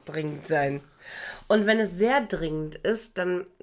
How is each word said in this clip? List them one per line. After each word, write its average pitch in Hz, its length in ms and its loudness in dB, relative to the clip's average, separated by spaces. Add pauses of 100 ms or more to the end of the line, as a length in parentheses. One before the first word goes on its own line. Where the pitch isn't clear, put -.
dringend 151 420 -6
sein. 143 320 2 (680)
Und 214 160 6
wenn 220 160 4
es 196 160 -2
sehr 247 240 4
dringend 156 540 -4
ist, - 420 -4
dann 180 260 -2 (200)